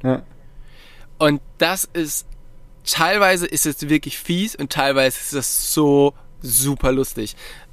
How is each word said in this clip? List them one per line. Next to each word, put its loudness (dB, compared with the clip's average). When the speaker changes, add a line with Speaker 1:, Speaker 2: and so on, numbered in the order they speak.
Speaker 1:
ja. 0
Speaker 2:
Und 2
das 0
ist, -6
teilweise 2
ist -2
es -4
wirklich 0
fies -2
und -8
teilweise 2
ist -8
das -4
so 4
super 0
lustig. -2